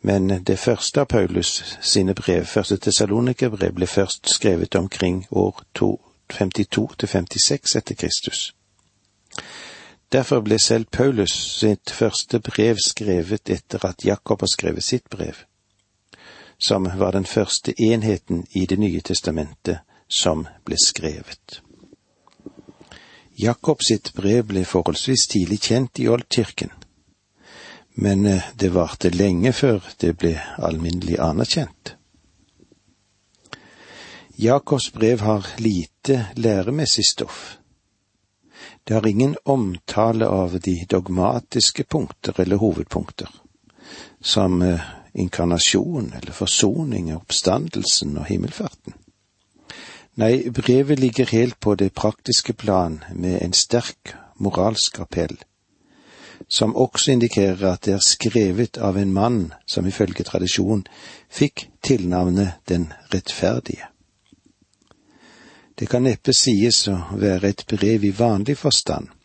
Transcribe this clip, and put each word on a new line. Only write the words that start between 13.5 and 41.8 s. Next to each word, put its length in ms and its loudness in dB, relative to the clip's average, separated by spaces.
etter 360 -4
at 180 -6
Jakob 360 0
har 100 0
skrevet 340 -4
sitt 260 -4
brev, 260 -10
som 400 0
var 140 2
den 120 0
første 560 -2
enheten 720 0
i 160 -2
Det 120 0
nye 220 0
testamentet 760 -4
som 380 -2
ble 120 -6
skrevet. 840 -4
Jakob 480 0
sitt 320 0
brev 300 2
ble 240 -2
forholdsvis 640 0
tidlig 320 0
kjent 340 0
i 100 0
oldkirken, 640 0
men, 320 2
eh, 180 2
det 200 0
varte 360 2
lenge 420 2
før 280 2
det 180 0
ble 220 0
alminnelig 600 -2
anerkjent. 760 -2
Jakobs 540 2
brev 300 2
har 260 0
lite 680 0
læremessig 680 0
stoff. 540 -4
Det 100 -2
har 120 4
ingen 380 2
omtale 840 0
av 340 0
de 280 -2
dogmatiske 960 0